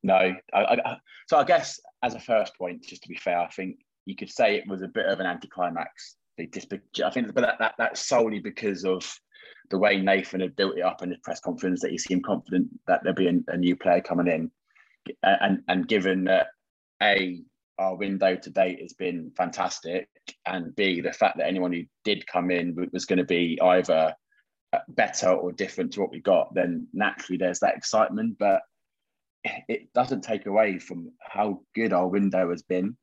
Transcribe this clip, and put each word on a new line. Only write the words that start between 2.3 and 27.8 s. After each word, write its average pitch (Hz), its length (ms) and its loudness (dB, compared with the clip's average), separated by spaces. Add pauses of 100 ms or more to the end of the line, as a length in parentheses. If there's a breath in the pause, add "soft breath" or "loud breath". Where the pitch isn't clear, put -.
point, 90 260 -8
just - 200 -18
to - 60 -20
be 87 80 -12
fair, 87 240 -2
I 85 80 -2
think 92 280 -8 (300)
you 95 100 -10
could 98 140 -12
say 107 260 2
it - 120 -6
was 95 120 -6
a 95 80 -8
bit 95 180 -4
of 95 140 0
an 95 60 -2
anticlimax. 85 880 -6 (220)
They 82 80 -8
just, - 260 -12 (320)
I 98 60 0
think, 113 240 -4
but 127 80 2
that, 120 160 0
that, 110 180 0
that's - 300 -4
solely 113 320 2
because 95 480 -6
of 92 260 -2 (560 loud breath)
the 95 100 -2
way 98 220 4
Nathan 95 400 2
had 92 160 -4
built 92 220 0
it 87 60 -2
up 90 180 0
in 90 80 -6
his 87 120 -8
press - 180 -8
conference, 90 420 -2
that 85 80 -2
he 85 80 -6
seemed 90 260 -2
confident 92 440 0 (180)
that 90 160 2
there'd 87 140 0
be 92 120 2
a, 87 100 2 (100)
a 85 100 -4
new 87 180 2
player 90 240 2
coming 87 280 0
in. 82 220 -2 (720 soft breath)
And, 98 460 2
and 92 180 0
given 95 380 2
that, 92 240 2 (540)
A, 95 400 0 (360)
our 95 180 0
window 95 400 0
to - 140 -12
date 92 300 0
has 87 120 -14
been 85 440 -6
fantastic, 90 720 -4 (380)
and 87 300 -6
B, 92 240 2
the 82 120 -4
fact - 260 2
that 69 100 0
anyone 90 240 0
who 87 100 -4 (220)
did 104 220 -2
come 90 240 0
in 87 240 0
w-, 87 180 -4
was 90 140 -6
gonna 90 180 2
be 85 360 0
either, 85 540 4 (580)
uh, - 60 0 (100)
better 98 420 0
or 90 220 2
different 92 400 -4
to 104 80 -6
what 95 100 0
we 82 100 -12
got, - 340 4
then 87 380 0
naturally 95 460 -2
there's 90 220 0
that - 160 2
excitement. 110 640 0